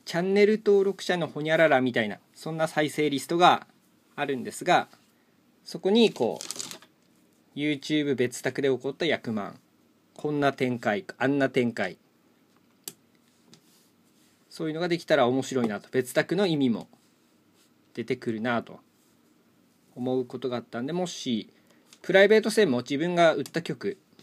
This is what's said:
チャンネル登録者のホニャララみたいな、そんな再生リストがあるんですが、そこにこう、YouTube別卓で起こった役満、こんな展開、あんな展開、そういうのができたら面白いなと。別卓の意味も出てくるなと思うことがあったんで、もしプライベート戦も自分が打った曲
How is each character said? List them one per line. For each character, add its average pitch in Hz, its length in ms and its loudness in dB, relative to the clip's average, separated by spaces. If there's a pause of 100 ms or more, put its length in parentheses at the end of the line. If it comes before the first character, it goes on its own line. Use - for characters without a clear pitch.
チ - 120 -8
ャ 170 60 -2
ン 190 120 0
ネ 202 120 6
ル 214 180 4
登 202 200 4
録 190 180 -4
者 180 140 -2
の 165 100 -2
ホ 147 160 -8
ニ 156 100 -2
ャ 160 40 2
ラ 160 120 6
ラ 135 120 4
み 127 120 0
た 120 100 0
い 107 60 -2
な、 98 100 -10 (160)
そ - 180 -12
ん 160 40 -8
な 160 120 -2
再 151 200 -2
生 151 220 -2
リ 139 80 -4
ス - 80 -12
ト 170 100 -4
が 170 300 4 (480)
あ 147 100 -6
る 139 120 -4
ん 113 80 -8
で 104 80 -10
す - 120 -12
が、 165 240 2 (760)
そ - 160 -14
こ 190 100 0
に 220 220 4
こ 101 280 -4
う、 - 240 -12 (920)
YouTube 147 600 -2
別 123 260 -4
卓 135 200 -4
で 139 60 2
起 127 100 0
こ 139 120 -8
っ 139 40 -8
た 175 120 -4
役 127 260 -4
満、 98 260 -8 (560)
こ - 180 -6
ん 147 80 -2
な 139 120 2
展 123 280 -4
開、 104 240 -2 (140)
あ 127 100 0
ん 143 100 0
な 135 120 0
展 120 220 0
開、 95 260 -6 (2500)
そ - 140 -10
う 156 40 -4
い 156 40 -6
う - 20 -6
の 160 60 -6
が 180 80 -2
で 170 100 0
き - 60 -12
た - 100 2
ら 131 140 6
面 131 140 0
白 131 200 -2
い 113 60 0
な 101 120 -6
と。 - 100 -20
別 127 220 -2
卓 156 220 0
の 196 120 2
意 165 100 0
味 135 140 2
も 95 180 -4 (1040)
出 117 100 -8
て 127 120 -4
く 120 160 -6
る 110 80 -6
な 117 220 -2
と - 180 -18 (1120)
思 127 240 -2
う 127 80 -4
こ 120 140 -12
と 131 80 -4
が 123 80 -4
あ 117 40 -6
っ - 20 -10
た - 180 -10
ん 127 60 -6
で、 156 60 -8
も 180 140 -4
し 120 420 -4 (540)
プ - 100 -4
ラ 190 120 8
イ 202 40 8
ベ 220 100 8
ー - 20 2
ト 220 100 -2
戦 208 220 4
も 120 60 2
自 135 200 -4
分 175 160 -2
が 165 200 6
打 143 80 -2
っ - 20 -4
た - 180 -6
曲 104 360 -8 (240)